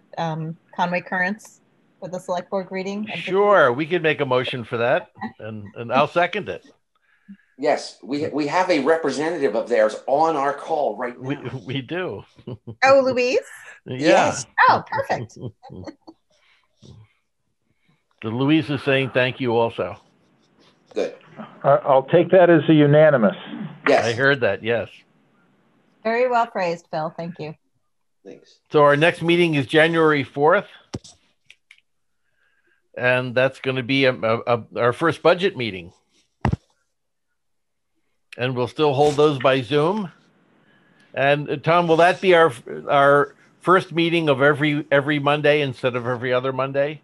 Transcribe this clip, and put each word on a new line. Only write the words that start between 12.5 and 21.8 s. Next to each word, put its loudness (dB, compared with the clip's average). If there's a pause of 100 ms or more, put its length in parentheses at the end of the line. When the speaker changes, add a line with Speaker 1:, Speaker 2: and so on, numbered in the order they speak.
Speaker 1:
Oh, 6
Louise? -2 (480)
Speaker 2:
Yeah. -10
Speaker 3:
Yes. 2 (220)
Speaker 1:
Oh, 2
perfect. -6
Speaker 2:
<laughs> -10 (2750)
So -8
Louise 0
is -6
saying 0
thank 0
you -2
also. -4 (1000)
Speaker 3:
Good. -6 (500)
Speaker 4:
I, 2
I'll 2